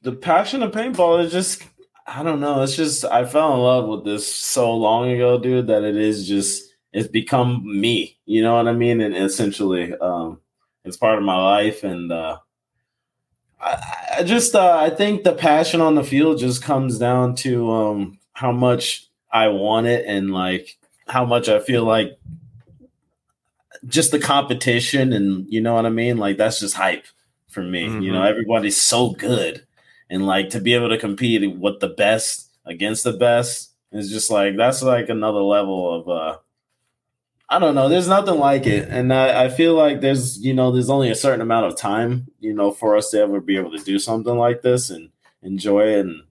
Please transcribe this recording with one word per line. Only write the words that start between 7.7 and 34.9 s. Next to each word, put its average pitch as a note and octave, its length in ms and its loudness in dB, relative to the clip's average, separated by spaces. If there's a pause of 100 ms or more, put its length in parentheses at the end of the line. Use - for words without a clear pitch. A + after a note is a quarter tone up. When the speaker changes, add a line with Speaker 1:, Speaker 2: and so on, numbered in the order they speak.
Speaker 1:
me, G#2+ 460 -2
you A2 160 2
know A#2 140 2
what A#2 100 2
I A#2 60 0
mean? A#2+ 280 0
And G#2 140 -2
essentially, F#2+ 840 -2
um, E2+ 420 -6 (440)
it's F#2 120 -14
part A2 220 2
of G2+ 60 -2
my F#2+ 160 0
life. G#2 440 2
And, F2 260 -8
uh, E2 280 -6 (1200)
I, - 460 -6 (120)
I F3 60 0
just, A#3 320 0
uh, F3+ 200 6
I D#3+ 140 2
think G3+ 320 0
the F3+ 120 4
passion D#3+ 460 2
on D#3 140 4
the C#3+ 80 2
field C#3+ 360 2
just B2 240 -2
comes C3+ 360 -2
down B2+ 380 0
to, A#2+ 340 -2
um, G#2+ 480 -2 (140)
how B2+ 180 -4
much B2 560 0 (240)
I A2 180 4
want G#2+ 380 0
it A#2+ 200 0
and, G2 260 -2
like, F#2 440 -4 (300)
how B2+ 180 0
much A#2+ 240 0
I G#2+ 120 4
feel A#2+ 240 0
like A2 340 0 (1700)
just D3+ 240 0
the D3+ 80 0
competition C3+ 960 0
and, G2 360 0
you A2 120 -2
know A#2 140 0
what A2+ 120 2
I A2+ 40 0
mean? A#2 280 0
Like, G2 180 -2
that's A2 240 0
just G2 140 -6
hype F#2 300 -2 (440)
for G2 140 -10
me. F2+ 220 -4
You G#2 280 -4
know, F#2 80 0
Speaker 2:
Mm-hmm. G2 80 2
Speaker 1:
everybody's A2 520 -2
so B2 300 2
good. G2+ 540 -4 (440)
And, F#2+ 180 -4
like, F#2+ 240 -2
to A2+ 100 -8
be A#2 140 0
able A#2+ 140 0
to A2+ 100 0
compete G2+ 600 -2
with G2+ 220 -4
the F#2 80 -4
best G#2+ 600 -2 (180)
against G2 380 -6
the A#2+ 80 -2
best A#2+ 580 0 (220)
is G2+ 180 -10
just, A2 200 -4
like, G2+ 260 0
that's, C3 260 2
like, B2 260 0